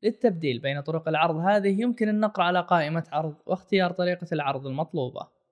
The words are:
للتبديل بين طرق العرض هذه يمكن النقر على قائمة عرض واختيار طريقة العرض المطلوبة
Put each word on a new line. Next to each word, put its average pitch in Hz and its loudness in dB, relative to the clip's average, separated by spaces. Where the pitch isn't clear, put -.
للتبديل 165 0
بين 143 -2
طرق 160 -4
العرض 160 2
هذه 196 2
يمكن 233 0
النقر 214 0
على 175 4
قائمة 165 0
عرض 151 -4
واختيار 185 0
طريقة 180 -2
العرض 139 -2
المطلوبة 135 -6